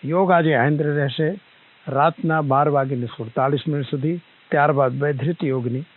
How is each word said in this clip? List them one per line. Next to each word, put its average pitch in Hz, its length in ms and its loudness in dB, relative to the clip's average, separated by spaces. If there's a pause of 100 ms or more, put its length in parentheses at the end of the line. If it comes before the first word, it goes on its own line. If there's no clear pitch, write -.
યોગ 180 260 0
આજે 165 220 4
ઐંદ્ર 147 320 2
રહેશે 151 540 -2 (480)
રાતના 160 540 0
બાર 143 280 2
વાગીને 135 360 0
સુડતાલીસ 131 640 -4
મિનિટ 143 220 -4
સુધી, 156 320 -4 (300)
ત્યારબાદ 139 520 2
વૈધૃત 147 400 -2
યોગની 131 400 -2 (140)